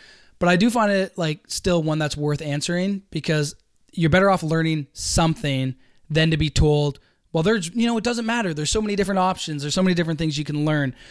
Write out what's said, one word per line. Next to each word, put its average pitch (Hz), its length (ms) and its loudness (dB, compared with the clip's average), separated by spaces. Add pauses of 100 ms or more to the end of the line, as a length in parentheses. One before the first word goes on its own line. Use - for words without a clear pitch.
(380)
But 175 100 2
I 180 80 4
do 208 120 4
find 220 220 2
it, 190 260 -2
like, 160 320 -4
still 175 340 0
one 156 160 0
that's 151 180 -2
worth 147 260 -2
answering, 175 680 -2
because 151 440 -2 (380)
you're 160 180 2
better 185 180 4
off 185 140 2
learning 160 500 -2
something 139 840 -2 (340)
than 160 220 2
to 156 40 0
be 151 140 0
told, 147 480 2 (340)
"Well, 160 120 0
there's, 190 280 0
you 240 140 0
know, 233 100 0
it 220 60 -2
doesn't 233 240 -2
matter. 226 260 -2
There's 151 160 -4
so 220 140 0
many 208 140 -2
different 190 240 0
options. 170 420 -2
There's 147 120 -4
so 185 100 2
many 185 100 4
different 165 240 -2
things 156 180 -2
you 151 80 -4
can 147 200 -4
learn." 147 320 0 (140)